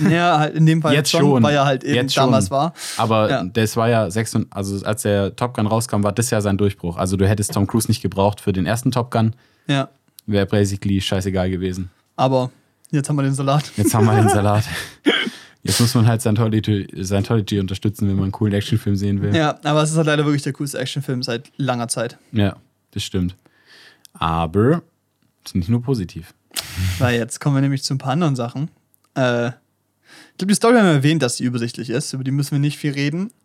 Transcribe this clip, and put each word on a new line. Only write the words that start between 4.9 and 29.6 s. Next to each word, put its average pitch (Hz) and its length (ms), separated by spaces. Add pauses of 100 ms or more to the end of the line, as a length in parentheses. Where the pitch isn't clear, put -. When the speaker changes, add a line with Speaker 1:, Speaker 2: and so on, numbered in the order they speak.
Speaker 2:
der 101 340
Top 123 200
Gun 107 120
rauskam, 113 360
war 101 100
das 117 160
ja 110 100
sein 98 180
Durchbruch. 98 380
Also 95 220
du 95 100
hättest 104 260
Tom 98 140
Cruise - 220
nicht 110 120
gebraucht 98 380
für 101 140
den 92 120
ersten 113 260
Top 123 200
Gun. 110 220 (340)
Speaker 1:
Ja. 139 220 (380)
Speaker 2:
Wäre 101 180
basically 101 560
scheißegal 92 480
gewesen. 92 400 (260)
Speaker 1:
Aber 127 360 (400)
jetzt 143 180
haben 147 80
wir 139 60
den 135 120
Salat. 139 400
Speaker 2:
Jetzt - 180
haben 110 120
wir 110 100
den 107 140
Salat. 104 400
Speaker 1:
<laughs> - 40 (920)
Speaker 2:
Jetzt - 140
muss 120 140
man 113 100
halt 113 160
Scientology, 107 680 (160)
Scientology 101 560
unterstützen, 98 480
wenn 98 80
man 98 100
einen 95 60
coolen 104 220
Actionfilm 101 420
sehen 101 280
will. 101 120
Speaker 1:
Ja, 151 280
aber 147 180
es 156 100
ist 160 60
halt 160 80
leider 151 200
wirklich 143 180
der 139 100
coolste 143 240
Actionfilm 127 460
seit 123 340
langer 120 300
Zeit. 120 320 (120)
Speaker 2:
Ja, 101 240 (360)
das 101 120
stimmt. 90 320 (800)
Aber 82 720 (600)
es - 80
ist - 40
nicht 90 140
nur 120 120
positiv. 117 520 (640)
Speaker 1:
Weil 123 180
jetzt 117 240
kommen 143 140
wir 135 60
nämlich 139 220
zu 143 120
ein - 20
paar 135 160
anderen 151 220
Sachen. 127 340 (460)
Äh, 120 320
ich - 880